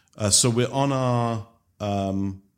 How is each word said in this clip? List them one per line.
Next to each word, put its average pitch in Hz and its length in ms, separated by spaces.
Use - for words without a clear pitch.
Uh, 104 120
so 123 200
we're 120 220
on 139 200
our, 120 560
um, 98 600